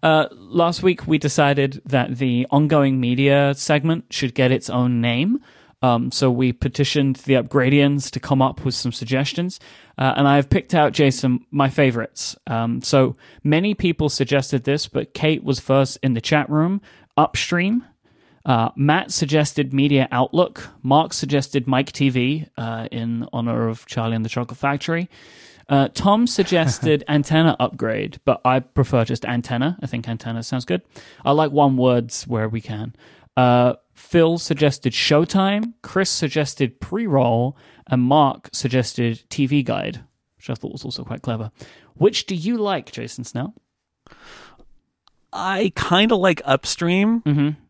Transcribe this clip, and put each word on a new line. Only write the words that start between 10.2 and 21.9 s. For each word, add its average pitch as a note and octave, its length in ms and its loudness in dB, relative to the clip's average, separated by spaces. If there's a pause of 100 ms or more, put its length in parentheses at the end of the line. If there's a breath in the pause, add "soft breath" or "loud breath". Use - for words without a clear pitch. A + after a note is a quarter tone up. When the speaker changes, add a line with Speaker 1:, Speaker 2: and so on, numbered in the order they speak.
Speaker 1:
I've C#3 200 2
picked - 240 0
out, D3+ 200 2
Jason, C3 580 0
my C#3 180 0
favorites. B2 680 -2 (100)
Um, A#2 340 -2
so C3 360 2 (260 soft breath)
many E3+ 300 2
people E3 340 0
suggested C3+ 560 -2
this, C#3+ 240 -2
but - 260 -8
Kate D#3 300 -2
was C3+ 160 -2
first C3+ 420 0
in C3+ 120 0
the A#2 80 -2
chat D3 280 0
room. E3 300 0 (380 soft breath)
Upstream. G3 680 0 (640 soft breath)
Uh, A#2 300 2
Matt D3 360 0
suggested D3 640 0
Media C3+ 380 2
Outlook. C3 560 0 (140)
Mark D3+ 320 2
suggested C#3 540 -2
Mike C3 240 0